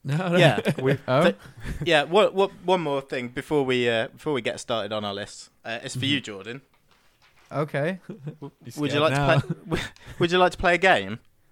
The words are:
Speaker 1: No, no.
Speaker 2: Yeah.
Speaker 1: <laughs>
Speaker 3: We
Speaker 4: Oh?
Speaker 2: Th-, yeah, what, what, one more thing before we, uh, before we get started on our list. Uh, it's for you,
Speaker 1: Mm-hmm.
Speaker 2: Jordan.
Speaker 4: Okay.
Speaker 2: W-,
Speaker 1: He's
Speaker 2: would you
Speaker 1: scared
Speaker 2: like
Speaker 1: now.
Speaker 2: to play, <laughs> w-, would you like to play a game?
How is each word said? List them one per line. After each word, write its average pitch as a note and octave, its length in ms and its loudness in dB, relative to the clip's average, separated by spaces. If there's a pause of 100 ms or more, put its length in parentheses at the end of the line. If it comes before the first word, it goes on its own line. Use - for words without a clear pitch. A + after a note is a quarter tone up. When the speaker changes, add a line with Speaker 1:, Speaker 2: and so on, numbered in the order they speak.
Speaker 1:
No, C#3 120 -4 (180)
no. F3+ 40 4
Speaker 2:
Yeah. D3 220 6 (100)
Speaker 1:
<laughs> D#3 100 -4
Speaker 3:
We C3+ 280 0
Speaker 4:
Oh? C3 160 4
Speaker 2:
Th-, F3 120 4 (480)
yeah, D3+ 200 4
what, F3 320 2
what, F#3+ 160 2 (120)
one F3+ 180 2
more C#3 200 -2
thing B2 280 -8
before C#3+ 360 -2
we, B2 240 2
uh, A#2 200 0
before - 240 -6
we B2 100 -2
get A#2+ 160 -6
started A2 340 -4
on G#2+ 100 -4
our G2+ 120 -6
list. - 340 -12 (160)
Uh, A2+ 160 -8
it's - 140 -12
for C3 100 -6
you, C#3+ 140 0
Speaker 1:
Mm-hmm. A2+ 60 -12
Speaker 2:
Jordan. G#2+ 360 -12 (920)
Speaker 4:
Okay. D3+ 560 -4
Speaker 2:
W-, C#3+ 440 -16 (120)
Speaker 1:
He's A#2 140 -16
Speaker 2:
would D3 140 -2
you C#3+ 80 -2
Speaker 1:
scared - 20 2
Speaker 2:
like D#3 120 2
Speaker 1:
now. C#3+ 260 4
Speaker 2:
to - 80 -2
play, D#3+ 120 -6
<laughs> - 60 -20
w-, D#3+ 180 -4 (360)
would F3 120 0
you F3+ 60 2
like F3+ 140 6
to - 80 -14
play F3 160 4
a - 20 0
game? A#2 400 2 (340)